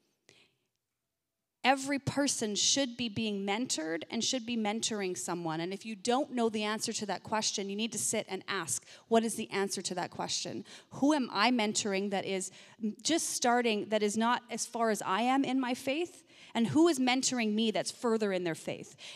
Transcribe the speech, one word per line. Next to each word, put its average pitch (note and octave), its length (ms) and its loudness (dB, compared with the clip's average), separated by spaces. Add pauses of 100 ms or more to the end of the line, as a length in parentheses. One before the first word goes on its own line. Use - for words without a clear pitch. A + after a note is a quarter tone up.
(1600)
Every C4+ 340 4
person B3+ 560 0
should A#3+ 420 2
be A#3+ 120 -2
being G#3 360 -2
mentored C#4+ 680 -2
and A#3 100 -2
should A#3+ 240 -2
be A#3+ 100 -2
mentoring G#3 640 -2
someone. E3+ 420 -4
And F3+ 140 -4
if G3 100 -10
you A3 120 -10
don't A#3+ 340 0
know A#3+ 180 2
the G#3+ 140 -2
answer G#3+ 300 -2
to G#3+ 140 -6
that F#3+ 180 -6
question, G#3+ 440 -2
you G3 60 -4
need A3 180 -2
to A3+ 60 -6
sit - 300 -2
and F#3+ 180 -6
ask, F3 400 -4 (220)
"What A3+ 160 4
is A3+ 100 -2
the - 160 -8
answer G3 320 -2
to F#3 140 -4
that F3 160 -4
question? F3+ 520 -6 (260)
Who C#4+ 240 4
am C4 180 0
I G#3+ 180 4
mentoring G#3 600 0
that F#3+ 140 -2
is F#3+ 280 -4 (500)
just - 280 0
starting, A#3+ 560 2
that G#3 180 2
is G#3 120 2
not A3+ 340 2
as A3+ 160 -6
far A3+ 240 0
as G3+ 120 0
I F#3+ 200 2
am C4 220 4
in B3+ 160 0
my B3+ 140 0
faith? D4 480 -4 (320)
And A3+ 140 2
who D#4 200 6
is D4 100 2
mentoring B3+ 540 2
me A3 200 2
that's - 180 0
further A3 420 0
in F3+ 120 0
their D#3+ 100 0
faith?" - 400 -10 (220)